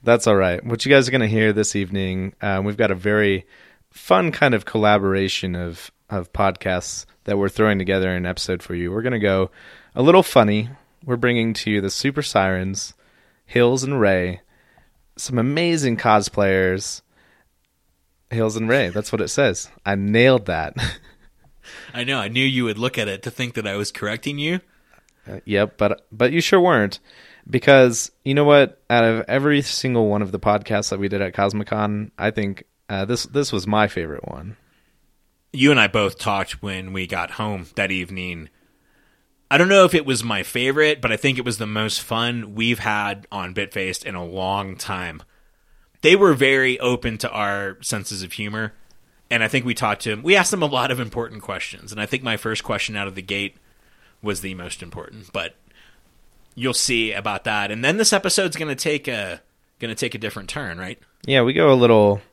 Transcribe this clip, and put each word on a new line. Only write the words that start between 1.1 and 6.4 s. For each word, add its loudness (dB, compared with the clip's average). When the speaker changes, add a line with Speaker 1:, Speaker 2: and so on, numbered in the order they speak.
Speaker 1:
gonna 2
hear 2
this 0
evening, -4
um, -2
we've -4
got 2
a 0
very 0
fun 2
kind 2
of -2
collaboration 0
of, -10
of -6
podcasts -2